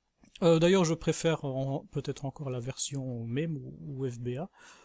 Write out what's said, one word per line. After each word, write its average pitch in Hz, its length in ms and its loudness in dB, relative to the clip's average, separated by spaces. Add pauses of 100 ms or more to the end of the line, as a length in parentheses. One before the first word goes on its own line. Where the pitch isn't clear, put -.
(420)
Euh, 165 160 8
d'ailleurs 180 260 6
je 160 80 4
préfère 160 540 0
en, 135 440 -2
peut-être 143 360 -4
encore 135 240 -6
la 123 100 -4
version 131 640 -4
mem 147 320 -2
ou, 135 480 -8
ou 127 60 0
F 120 80 -8
B 123 180 -4
A, 170 140 -6 (340)